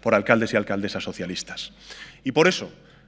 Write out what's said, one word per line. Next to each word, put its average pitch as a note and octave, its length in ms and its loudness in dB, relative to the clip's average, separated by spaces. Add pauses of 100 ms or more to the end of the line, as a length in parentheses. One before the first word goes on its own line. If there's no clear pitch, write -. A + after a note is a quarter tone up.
por A2+ 140 4
alcaldes A2 400 2
y - 20 4
alcaldesas G2+ 480 -4
socialistas. - 720 -10 (500)
Y C3 80 -2
por D#3+ 160 6
eso, G#2 240 -2 (360)